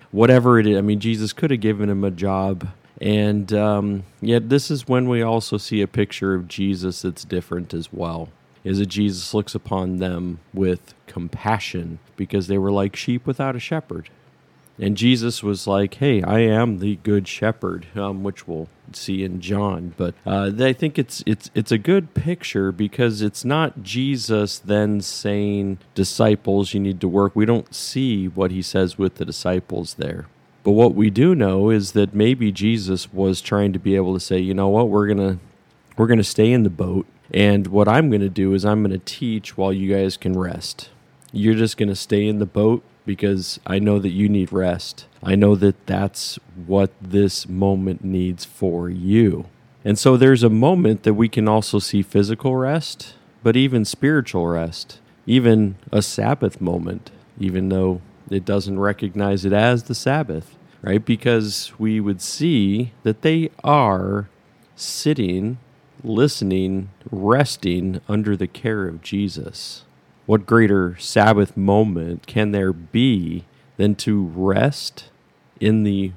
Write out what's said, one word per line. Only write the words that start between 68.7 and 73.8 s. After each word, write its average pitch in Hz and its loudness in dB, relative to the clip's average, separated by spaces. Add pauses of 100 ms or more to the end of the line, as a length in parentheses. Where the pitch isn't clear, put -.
of 80 -12
Jesus. - -8 (420)
What 107 2
greater 98 4
Sabbath 104 4
moment 98 0
can 107 0
there 95 0
be 87 -2 (320)
than 104 2